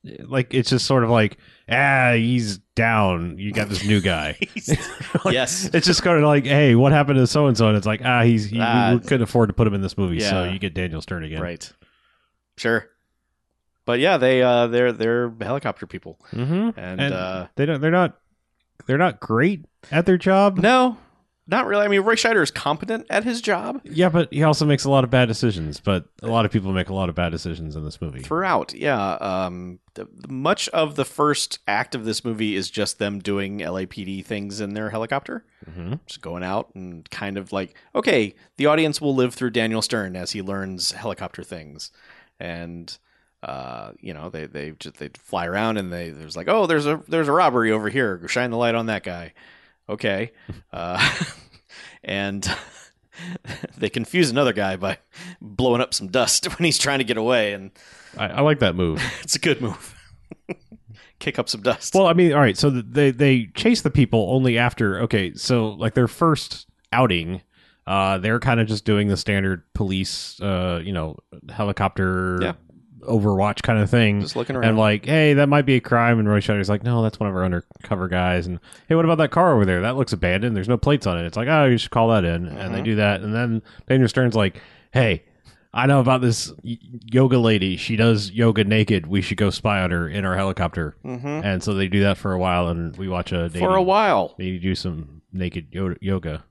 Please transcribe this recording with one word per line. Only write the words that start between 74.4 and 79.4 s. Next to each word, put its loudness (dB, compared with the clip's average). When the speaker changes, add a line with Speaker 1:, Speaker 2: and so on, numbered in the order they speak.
Speaker 1:
And -2
Speaker 2:
around. 4
Speaker 1:
like, 2
"Hey, 4
that 6
might 4
be 6
a 4
crime." 4
And 2
Roy 4
Scheider's 0
like, 0
"No, 2
that's 0
one 0
of -4
our 0
undercover -4
guys." 0
And, -6
"Hey, 2
what 4
about 4
that 2
car 4